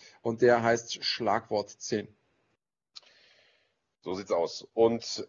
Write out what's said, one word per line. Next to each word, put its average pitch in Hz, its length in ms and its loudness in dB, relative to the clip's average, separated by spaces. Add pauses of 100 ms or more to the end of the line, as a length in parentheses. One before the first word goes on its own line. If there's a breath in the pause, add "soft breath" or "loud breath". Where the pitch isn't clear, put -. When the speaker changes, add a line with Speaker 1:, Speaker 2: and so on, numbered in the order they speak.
(220 soft breath)
Speaker 1:
und 117 200 -4
der 120 220 6
heißt 117 400 0
Schlagwort 104 680 -2
zehn. - 380 -6 (1900 soft breath)
Speaker 2:
So 87 120 -6
sieht's 98 160 -8
aus. 85 420 -2
Und, 113 560 0